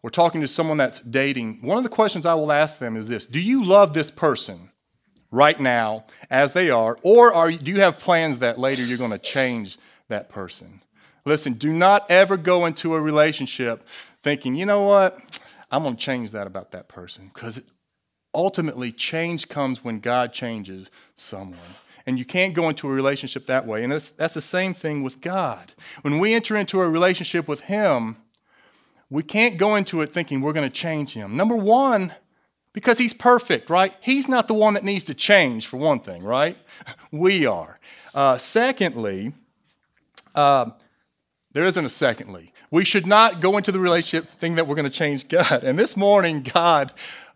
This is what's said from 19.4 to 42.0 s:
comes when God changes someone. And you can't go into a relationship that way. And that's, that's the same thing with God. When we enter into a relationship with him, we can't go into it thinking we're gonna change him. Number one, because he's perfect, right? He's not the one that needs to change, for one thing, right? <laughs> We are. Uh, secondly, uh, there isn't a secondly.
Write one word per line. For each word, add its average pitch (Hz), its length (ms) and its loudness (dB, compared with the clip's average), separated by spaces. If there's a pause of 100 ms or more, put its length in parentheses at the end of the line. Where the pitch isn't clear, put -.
comes 135 340 -6
when 113 160 -8
God 123 320 -2
changes 98 580 -12 (260)
someone. 95 440 -14 (460)
And 127 120 -4
you 123 60 -6
can't 180 300 -2
go 165 160 0
into 147 180 -6
a 135 40 -4
relationship 135 560 -4
that 131 200 0
way. 110 160 -4
And 127 80 -4
that's, 156 200 -6
that's 160 220 -4
the 156 80 -6
same 185 320 -4
thing 151 300 -6
with 131 160 -10
God. 170 540 -6 (300)
When 147 160 0
we 214 140 2
enter 220 220 0
into 196 260 -2
a 175 80 2
relationship 170 580 0
with 147 140 -6
him, 147 540 0 (960)
we 147 120 -2
can't 214 340 0
go 208 180 2
into 185 260 -2
it 151 120 -6
thinking 151 280 -4
we're 151 120 -2
gonna 147 160 -2
change 151 440 -6
him. 107 220 -10
Number 214 200 0
one, 220 580 2 (600)
because 240 260 0
he's 240 140 0
perfect, 240 560 2
right? 190 320 2
He's 269 260 0
not 254 200 0
the 226 60 -2
one 214 220 4
that 196 80 -4
needs 196 220 -4
to 143 100 -10
change, 143 500 2
for 127 120 -12
one 143 220 0
thing, 90 240 -14
right? 135 340 0 (280)
<laughs> - 260 -20
We 170 360 2
are. 85 320 -6 (340)
Uh, 139 240 2
secondly, 127 960 -2 (1000)
uh, 139 360 2 (840)
there 156 120 0
isn't 180 200 0
a 123 40 -6
secondly. 95 640 -4 (160)